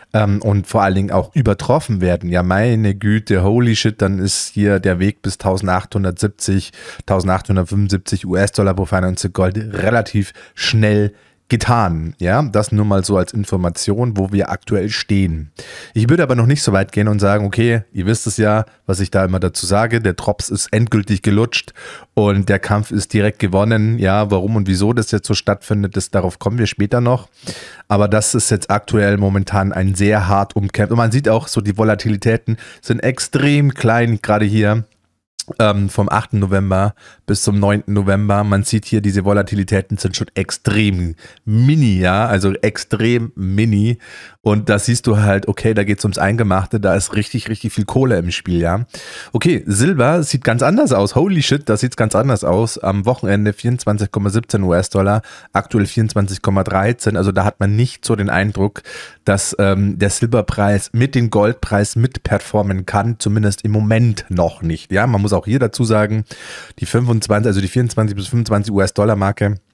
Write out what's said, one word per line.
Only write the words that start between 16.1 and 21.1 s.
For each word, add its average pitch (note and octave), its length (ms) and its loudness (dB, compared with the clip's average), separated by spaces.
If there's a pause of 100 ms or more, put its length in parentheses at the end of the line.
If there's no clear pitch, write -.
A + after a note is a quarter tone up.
aber B2+ 100 0
noch A#2 120 4
nicht C#3+ 180 2
so G#2+ 80 2
weit F#2+ 180 2
gehen G#2 160 0
und G#2 140 0
sagen, G2+ 260 2
okay, A#2 460 0
ihr F2+ 120 -4
wisst A2+ 220 0
es G#2+ 100 -4
ja, G#2+ 280 2 (200)
was F#2+ 140 -2
ich G2 140 -4
da F#2+ 120 2
immer F2+ 140 0
dazu F2 260 -4
sage, A2 360 0
der F#2+ 140 0
Drops - 340 -4
ist - 240 -6
endgültig G#2+ 500 0